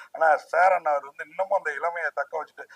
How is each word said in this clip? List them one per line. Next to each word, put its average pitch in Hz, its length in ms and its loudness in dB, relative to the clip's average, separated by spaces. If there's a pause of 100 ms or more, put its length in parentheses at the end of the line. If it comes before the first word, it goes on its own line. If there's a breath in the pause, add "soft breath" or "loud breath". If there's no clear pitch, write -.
(120 loud breath)
ஆனா 156 260 4
சேரன் 175 480 2
அவர் 143 180 -2
வந்து 139 220 -14
இன்னமும் 190 320 -2
அந்த 160 140 -4
இளமையை 160 420 -4
தக்க 143 220 -8
வச்சுட்டு, 147 280 -12 (120)